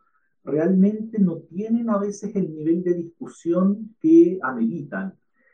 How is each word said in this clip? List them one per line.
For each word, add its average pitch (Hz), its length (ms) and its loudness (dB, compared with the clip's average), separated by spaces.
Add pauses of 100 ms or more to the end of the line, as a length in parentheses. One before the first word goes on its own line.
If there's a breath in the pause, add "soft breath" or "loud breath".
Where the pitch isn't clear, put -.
(440)
realmente 190 760 0
no 175 180 2
tienen 226 540 -4
a 202 80 0
veces 202 360 -8
el 165 160 -4
nivel 160 320 -2
de 175 120 0
discusión 185 1040 -4
que 170 420 6
ameritan. 120 720 -6 (400)